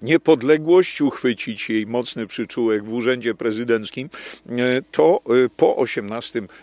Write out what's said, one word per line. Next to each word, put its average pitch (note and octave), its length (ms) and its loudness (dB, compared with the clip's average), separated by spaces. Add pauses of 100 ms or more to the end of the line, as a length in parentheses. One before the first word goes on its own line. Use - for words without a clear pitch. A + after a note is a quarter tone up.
niepodległość, D#3 1000 2
uchwycić B2 720 -2
jej A2 160 0
mocny A#2 400 -6
przyczółek A2 580 -2
w A2 80 -10
urzędzie A#2+ 420 -2
prezydenckim, A#2 720 -4 (400)
e, B2+ 420 0
to, D#3+ 300 4 (240)
e, A#2+ 120 0
po - 200 4
osiemnastym A2+ 720 -6 (140)